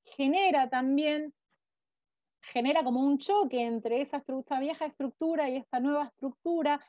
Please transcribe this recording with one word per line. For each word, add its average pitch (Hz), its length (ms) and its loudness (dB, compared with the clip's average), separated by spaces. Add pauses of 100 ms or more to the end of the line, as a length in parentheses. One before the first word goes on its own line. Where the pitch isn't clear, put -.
genera 285 680 2
también, 285 640 0 (1080)
genera 269 420 2
como 247 180 0
un 277 160 4
choque 277 480 0
entre 233 360 -2
esa 277 200 -6
estru-, 262 240 -6
esa 269 140 -4
vieja 302 260 -4
estructura 302 640 -2
y 254 80 -4
esta 254 240 -6
nueva 294 240 0
estructura, 294 840 -2